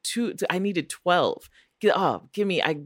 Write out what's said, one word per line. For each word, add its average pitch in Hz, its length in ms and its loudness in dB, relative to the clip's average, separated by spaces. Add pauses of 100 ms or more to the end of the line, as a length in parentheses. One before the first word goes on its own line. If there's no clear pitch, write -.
"Two, 233 300 -2
t-, - 160 -6
I 180 100 0
needed 190 300 -2
twelve. 175 600 0 (320)
Gi-, 208 140 4
oh, 143 380 0
give 202 140 0
me, 175 140 0
I 156 140 0 (100)